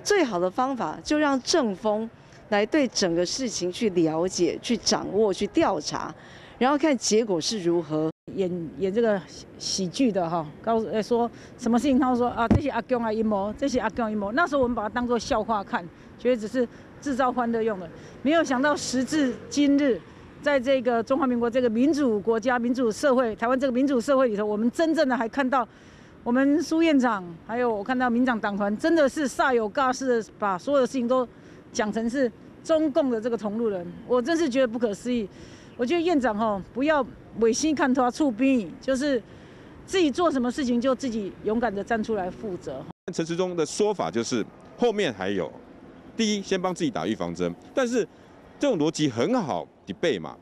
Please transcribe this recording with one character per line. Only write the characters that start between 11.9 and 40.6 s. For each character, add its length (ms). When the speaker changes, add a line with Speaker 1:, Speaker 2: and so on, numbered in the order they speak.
Speaker 2:
他 180
说 120
：“啊， 100
这 140
些 80
阿 120
公 200
的 100
阴 140
谋， 320
这 100
些 120
阿 100
公 140
的 60
阴 60
谋。” 160
那 140
时 80
候 80
我 60
们 60
把 100
它 40
当 180
作 120
笑 240
话 200
看， 240
觉 120
得 60
只 120
是 180
制 160
造 140
欢 200
乐 120
用 180
的。 100
没 80
有 120
想 200
到 140
时 280
至 300
今 260
日， 240
在 180
这 220
个 220
中 160
华 80
民 120
国 120
这 100
个 80
民 240
主 280
国 180
家、 200
民 140
主 180
社 240
会， 200
台 140
湾 100
这 80
个 60
民 120
主 160
社 160
会 120
里 80
头， 100
我 100
们 140
真 240
正 120
的 100
还 120
看 200
到 200
我 80
们 320
苏 180
院 180
长， 240
还 140
有 160
我 80
看 160
到 100
民 120
进 60
党 140
党 160
团， 220
真 160
的 140
是 200
煞 240
有 180
尬 220
事 300
的 160
把 180
所 200
有 40
的 60
事 60
情 160
都 200
讲 200
成 160
是 220
中 300
共 180
的 100
这 80
个 80
同 220
路 100
人， 160
我 160
真 160
是 100
觉 120
得 80
不 100
可 160
思 180
议。 160
我 80
觉 100
得 60
院 200
长 160
吼， 240
不 100
要 200
违 100
心 240
看 180
他 180
触 200
逼， 480
就 160
是 260
自 120
己 120
做 200
什 100
么 120
事 100